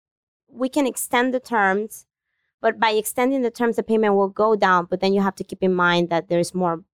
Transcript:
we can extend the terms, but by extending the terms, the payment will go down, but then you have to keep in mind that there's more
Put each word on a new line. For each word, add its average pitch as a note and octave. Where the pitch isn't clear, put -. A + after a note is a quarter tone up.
we B3+
can C#4
extend B3
the B3+
terms, G#3
but A3
by A3
extending B3+
the A#3
terms, A#3
the G#3+
payment A3
will G3
go G#3+
down, F#3
but F#3
then F#3+
you G3+
have G3
to -
keep -
in F#3
mind F3
that E3+
there's F3
more F3